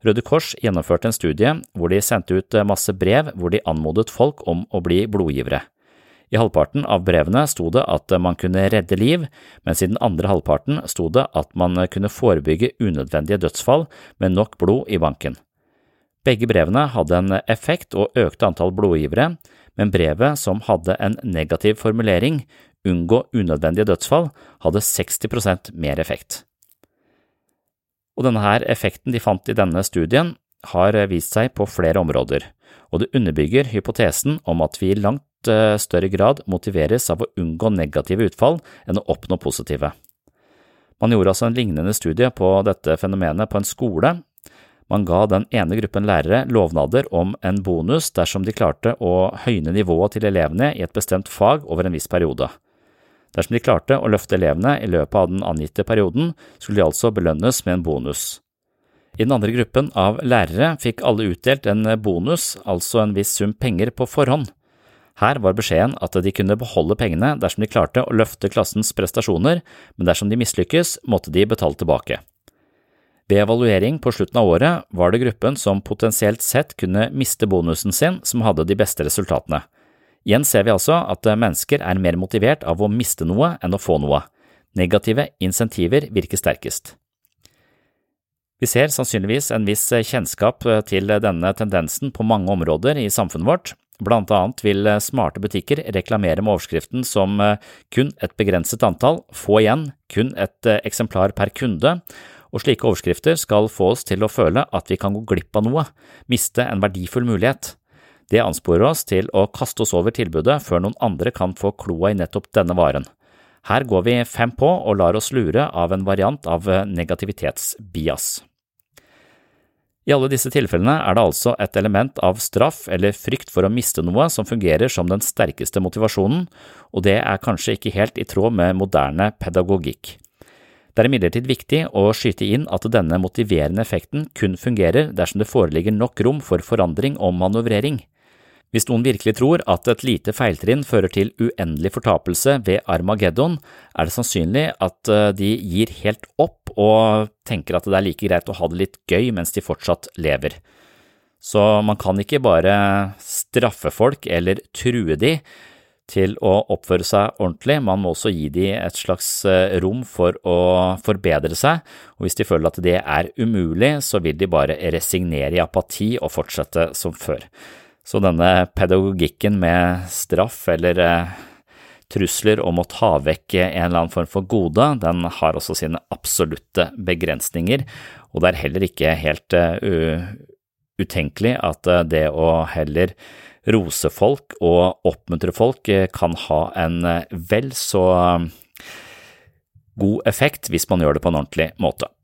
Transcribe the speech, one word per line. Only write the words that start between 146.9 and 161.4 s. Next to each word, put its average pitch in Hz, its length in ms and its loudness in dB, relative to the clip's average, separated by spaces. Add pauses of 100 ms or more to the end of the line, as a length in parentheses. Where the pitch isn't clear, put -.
tenker 90 320 -4
at 85 80 -2
det 98 100 0
er 95 100 2
like 95 240 -4
greit 87 220 0
å 90 60 -8
ha 85 120 -2
det 85 80 -6
litt 95 220 -4 (100)
gøy 113 240 2
mens 87 200 -4
de 101 100 -4
fortsatt - 460 -4 (100)
lever. 73 400 -2 (840)
Så 104 200 0 (220)
man 107 120 0
kan 98 220 -2
ikke 135 240 -2
bare 98 760 2
straffe - 760 -2
folk 131 340 0
eller 87 300 0 (180)
true 110 420 -2
de 147 220 2 (720)
til 95 340 0
å 98 260 2
oppføre 90 360 0
seg 101 360 0
ordentlig, 120 420 -2
man 98 180 0
må 90 120 -2
også 107 180 -2
gi 78 180 -4
de 90 240 0
et 87 220 -6
slags, - 500 -4
eh, 95 360 4
rom 110 240 -2
for 90 280 0 (120)
å 90 560 2
forbedre 82 560 -2